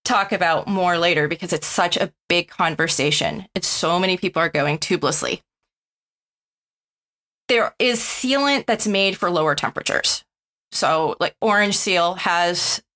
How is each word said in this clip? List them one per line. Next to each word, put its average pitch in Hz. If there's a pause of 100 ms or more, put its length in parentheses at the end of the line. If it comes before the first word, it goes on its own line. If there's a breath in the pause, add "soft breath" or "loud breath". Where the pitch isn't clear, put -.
talk 202
about 170
more 180
later 160
because 170
it's 160
such -
a - (160)
big 175
conversation. 156
It's -
so 170
many 185
people 180
are 170
going 147
tubelessly. 151 (2000)
There 233
is 240
sealant 277
that's 220
made 196
for 180
lower 156
temperatures. - (480)
So, 156
like, -
Orange 208
Seal 180
has 175 (140)